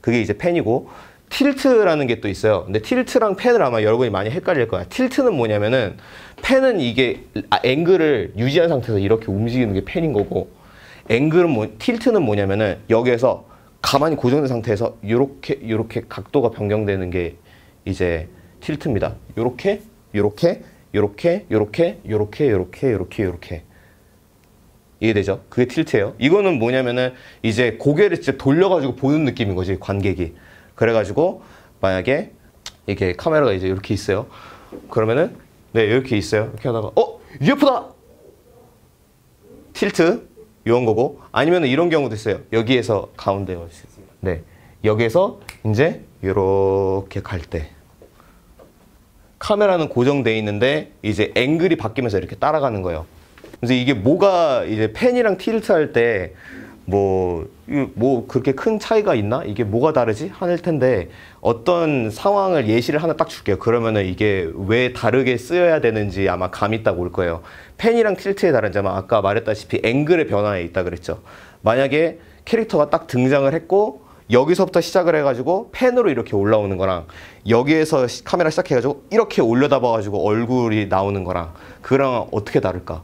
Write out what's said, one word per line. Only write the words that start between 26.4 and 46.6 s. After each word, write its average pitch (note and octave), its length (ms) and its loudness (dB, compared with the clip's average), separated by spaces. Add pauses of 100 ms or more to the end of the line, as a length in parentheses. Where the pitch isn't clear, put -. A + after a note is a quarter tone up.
뭐냐면은 B2 540 0 (280)
이제 A2+ 380 0
고개를 E3 420 2
진짜 C3+ 160 -2
돌려가지고 D3+ 600 2
보는 D3 280 0
느낌인 G2+ 300 -2
거지, F#2 240 -4
관객이. F2+ 540 -4 (480)
그래가지고 A2+ 640 0 (360)
만약에 F#2+ 520 -2 (560)
이렇게 F#2+ 260 -2
카메라가 D3+ 400 0
이제 F#2+ 140 -4
이렇게 F#2+ 260 -4
있어요. G2+ 320 -2 (640)
그러면은, B2 460 0 (380)
네, A2+ 100 4
이렇게 A#2 340 0
있어요. G#2+ 360 0
이렇게 A2 140 -8
하다가, A2+ 280 -4
"어? - 240 0 (200)
유에프오다!" C4+ 460 2 (1900)
틸트, F#3+ 540 0 (380)
요런 A#2+ 200 2
거고, A#2 360 -2 (100)
아니면은 D#3 360 2
이런 D#3+ 220 2
경우도 C3+ 260 0
있어요. G2+ 260 -4 (100)
여기에서 A2+ 640 0
가운데, G2 420 -4 (640)
네, E2+ 200 -4 (420)
여기에서 A2+ 560 2 (300)
이제 D3 320 0 (220)
요렇게 G2 960 0